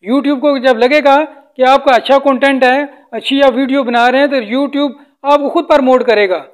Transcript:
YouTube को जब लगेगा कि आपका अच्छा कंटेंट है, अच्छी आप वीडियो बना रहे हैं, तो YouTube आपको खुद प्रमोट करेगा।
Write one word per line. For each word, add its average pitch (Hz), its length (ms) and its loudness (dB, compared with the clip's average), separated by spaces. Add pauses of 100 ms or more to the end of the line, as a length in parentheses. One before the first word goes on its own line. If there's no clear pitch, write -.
YouTube 269 360 -2
को 285 200 0
जब 247 180 0
लगेगा 277 440 2
कि - 420 -8
आपका 269 300 2
अच्छा 247 260 2
कंटेंट 277 440 0
है, 277 240 0 (240)
अच्छी 254 280 -4
आप 269 140 2
वीडियो 269 300 -2
बना 240 240 0
रहे 254 120 0
हैं, 285 100 0
तो 269 160 -2
YouTube 277 460 -4 (320)
आपको 285 260 0
खुद 339 160 -2
प्रमोट 254 380 2
करेगा। 202 340 0 (160)